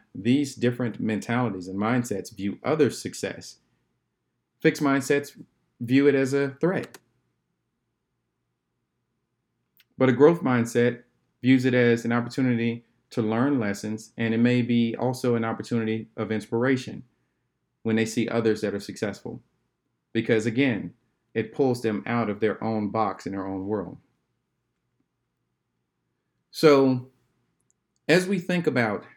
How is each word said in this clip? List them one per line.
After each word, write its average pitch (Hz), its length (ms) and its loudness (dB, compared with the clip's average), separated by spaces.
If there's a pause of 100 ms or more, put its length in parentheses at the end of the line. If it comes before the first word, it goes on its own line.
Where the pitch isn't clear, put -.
(160)
these 131 400 0
different 120 460 -2
mentalities 110 680 -2
and 95 100 -8
mindsets 107 560 -2
view 101 300 -6
others' 143 340 0
success? - 600 -10 (1040)
Fixed 156 200 2
mindsets 143 560 0 (440)
view 131 260 4
it 139 80 4
as 135 180 0
a 139 180 0 (100)
threat. 165 360 -2 (3000)
But 131 100 4
a 131 60 6
growth 151 260 6
mindset 120 640 0 (380)
views 127 240 4
it 127 80 2
as 120 320 4
an 117 80 0
opportunity 120 720 -2 (240)
to - 120 -4
learn 120 380 0
lessons, 107 560 -6
and 113 180 -2
it 113 40 0
may 123 240 4
be 117 340 0
also 123 400 -2
an 113 80 -2
opportunity 110 720 -4
of 107 160 -4
inspiration 117 720 -2 (800)
when 110 140 0
they 113 80 2
see 113 240 -2
others 110 320 0
that 101 120 -2
are 101 60 -4
successful. 104 640 -10 (720)
Because 113 320 0
again, 117 480 -2 (400)
it 110 180 -4
pulls 127 300 0
them 107 240 -2
out 117 240 -2
of 101 100 -6
their 107 240 -2
own 107 280 -2
box 104 340 -2
in 98 80 -8
their 98 120 -6
own 95 220 -8
world. 98 300 -6 (2500)
So, 135 600 4 (960)
as 180 200 4
we 196 120 -2
think 175 260 -2
about 117 400 0 (100)